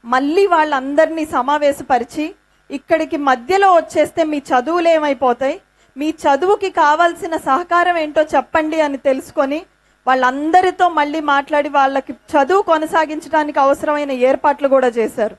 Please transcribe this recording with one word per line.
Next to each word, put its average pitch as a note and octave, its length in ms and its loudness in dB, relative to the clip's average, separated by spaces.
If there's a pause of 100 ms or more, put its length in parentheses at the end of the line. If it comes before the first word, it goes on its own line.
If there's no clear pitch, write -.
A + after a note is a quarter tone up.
మళ్ళీ C#4+ 420 2
వాళ్ళందరినీ D#4 760 0
సమావేశపరిచి, C#4+ 1080 -2 (360)
"ఇక్కడికి D#4+ 460 -4
మధ్యలో D4 580 2
వచ్చేస్తే D#4+ 480 0
మీ D4+ 140 -2
చదువులు D#4 500 0
ఏమైపోతాయి? C#4+ 760 0 (360)
మీ D4+ 120 -4
చదువుకి F4+ 600 0
కావాల్సిన E4+ 680 0
సహకారం F4 600 0
ఏంటో D#4 240 -2
చెప్పండి" D#4 600 -2
అని C#4+ 160 -2
తెలుసుకొని, C#4 640 -4 (460)
వాళ్ళందరితో D#4+ 840 2
మళ్ళీ D4 300 -2
మాట్లాడి, D4 500 0
వాళ్ళకి C4+ 440 0
చదువు D4+ 480 0
కొనసాగించడానికి D#4 1000 -2
అవసరమైన C#4+ 520 0
ఏర్పాట్లు C#4 560 0
కూడా C4 200 4
చేశారు. A3 520 -2